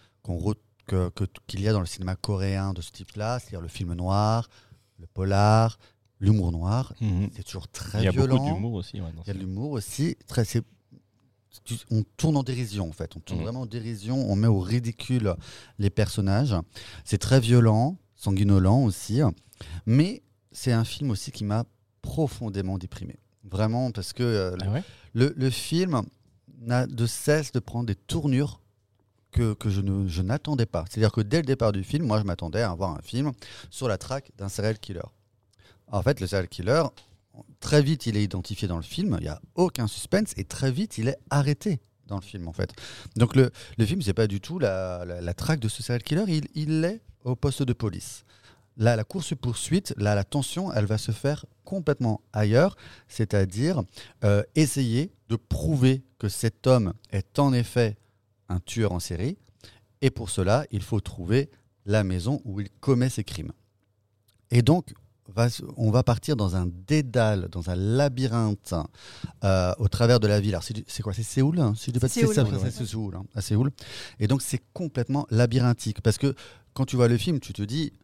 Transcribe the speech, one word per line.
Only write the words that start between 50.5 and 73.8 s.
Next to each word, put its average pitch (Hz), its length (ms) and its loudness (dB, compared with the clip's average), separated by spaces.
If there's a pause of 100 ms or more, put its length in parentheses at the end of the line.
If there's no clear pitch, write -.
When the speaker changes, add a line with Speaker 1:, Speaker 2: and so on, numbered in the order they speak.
Speaker 1:
elle 104 120 0
va 107 140 0
se - 120 -4
faire 143 340 -2 (200)
complètement 143 560 -2 (100)
ailleurs, 110 440 4 (320)
c'est-à-dire, 107 760 0 (420)
euh, 101 200 4 (120)
essayer 135 560 2 (180)
de 110 60 2
prouver 131 680 2 (160)
que 104 100 -2
cet - 380 -2
homme 117 260 4 (180)
est - 280 -2
en 139 140 4
effet 117 440 0 (520)
un 90 100 -2
tueur 107 340 -2
en 87 60 -4
série, 92 380 -4 (640)
et 135 100 2
pour 110 180 -8
cela, 107 420 2
il 98 120 -2
faut 104 180 -2
trouver 117 480 -2 (360)
la 104 200 2
maison 92 400 -2
où 101 160 -8
il 98 80 -10 (100)
commet 127 300 2
ses 110 160 -4
crimes. 78 260 -10 (1000)
Et 120 100 6
donc, 156 320 4 (340)
va 113 200 2
s-, - 160 -4 (120)
on 110 160 2
va 127 120 6
partir 120 320 0
dans 95 200 2
un 90 120 0 (200)
dédale, 113 640 2
dans 85 200 -6
un 90 60 -2
labyrinthe, 117 960 0 (720)
euh, 92 360 4
au 104 80 2
travers 117 320 4
de 107 80 4
la 104 120 4
ville. 101 120 0
Alors, 98 120 -4
c'est - 120 -8
du, - 120 -8
c'est - 160 -8
quoi ? 101 100 -6
C'est 110 100 -6
Séoul, 143 360 2
hein ? 113 160 2
Si - 120 -8
je 135 40 -2
dis 120 80 -2
pas 120 80 2
de 110 40 -2
Speaker 3:
C'est - 100 -2
Séoul, 214 140 4
Speaker 1:
c'est 147 100 6
ça, - 20 4 (160)
Speaker 3:
oui. 95 80 -2
Speaker 1:
c'est 120 140 -8
Séoul, 98 300 -6
hein, 95 100 -10 (100)
à 104 60 -2
Séoul. 117 300 2 (480)